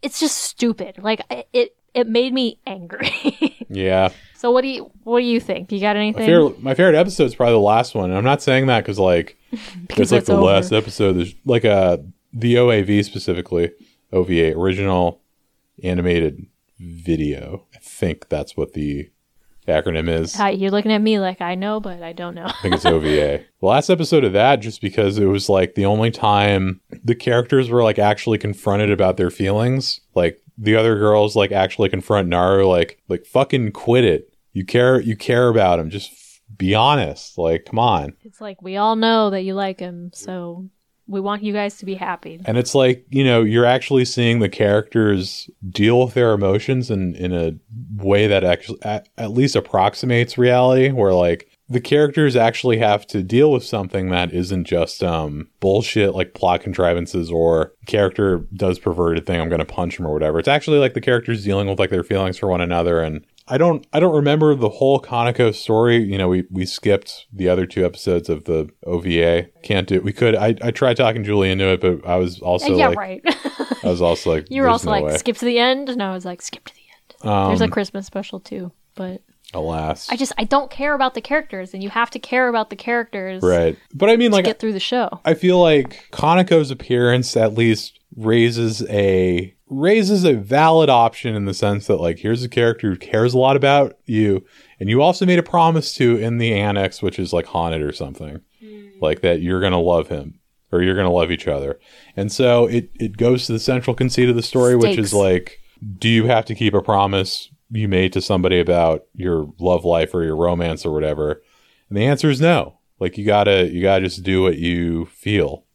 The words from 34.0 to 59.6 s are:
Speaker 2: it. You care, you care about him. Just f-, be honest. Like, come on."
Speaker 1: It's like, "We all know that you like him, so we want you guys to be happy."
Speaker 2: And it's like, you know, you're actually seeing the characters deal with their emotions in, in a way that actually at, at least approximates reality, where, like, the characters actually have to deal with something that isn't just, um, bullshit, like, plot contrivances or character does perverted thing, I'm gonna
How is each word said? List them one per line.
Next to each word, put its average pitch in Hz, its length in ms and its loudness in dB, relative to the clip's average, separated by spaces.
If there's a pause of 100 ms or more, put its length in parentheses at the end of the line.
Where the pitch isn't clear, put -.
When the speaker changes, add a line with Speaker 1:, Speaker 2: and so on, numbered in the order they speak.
Speaker 2:
it. 82 280 0 (200)
You 95 120 -6
care, 123 360 2
you 110 160 -4
care 123 320 2
about 95 300 4
him. 80 100 -6
Just 98 220 -12
f-, - 300 -20 (160)
be - 160 0
honest. 117 640 0
Like, 82 280 -2
come 113 140 -6
on." 87 340 0 (100)
Speaker 1:
It's - 160 -20
like, 202 220 -16
"We 185 160 -10
all 214 180 0
know 220 340 0
that 190 120 -4
you 190 140 -6
like 190 260 -6
him, 175 320 -14
so 180 520 -14 (420)
we 196 140 -8
want 202 220 -6
you 208 100 -4
guys 202 260 -6
to 202 60 -16
be 190 100 -8
happy." 175 500 -10
Speaker 2:
And 113 120 -2
it's 123 180 -2
like, 127 340 2
you 135 160 0
know, 117 160 4
you're 113 240 4
actually 127 400 2
seeing 117 340 0
the 101 100 2
characters 104 1000 0 (200)
deal 117 360 4
with 117 80 -8
their 120 200 2
emotions 107 580 -2
in, 95 240 -4
in 90 180 -6
a 82 220 -2 (460)
way 101 260 2
that 98 180 2
actually 87 380 -2
at, 104 240 -8 (100)
at 110 140 -8
least 131 260 0
approximates 120 800 0
reality, 127 540 4
where, 104 220 2
like, 87 360 0 (220)
the 123 80 0
characters 147 560 2
actually 113 440 2
have 104 260 2
to 104 160 -6
deal 120 300 4
with 127 120 0
something 95 460 -6
that 90 240 0
isn't 90 300 -4
just, 85 400 -2
um, 78 440 -4 (120)
bullshit, 98 560 0
like, 92 180 -4
plot 90 280 0
contrivances 87 680 -2
or 82 420 2 (120)
character 98 720 0
does 92 240 -2
perverted 85 480 -2
thing, 87 120 -2
I'm 82 100 -4
gonna 82 160 -2